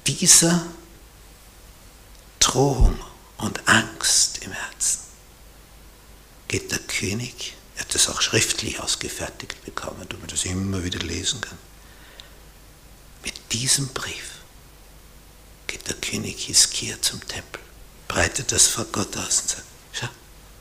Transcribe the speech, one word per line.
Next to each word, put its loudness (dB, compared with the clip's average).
dieser 6
Drohung 6
und -4
Angst 2
im -10
Herzen -4
geht -4
der -2
König, -6
er -10
hat -4
das 6
auch -2
schriftlich 0
ausgefertigt -6
bekommen, -10
damit -12
er -8
das -2
immer -2
wieder -4
lesen -4
kann. -8
Mit -8
diesem 0
Brief -8
geht -10
der -4
König -6
Hiskia 2
zum -2
Tempel, -10
breitet 0
das 8
vor 0
Gott -2
aus 0
und -4
sagt, -4
"Schau, -6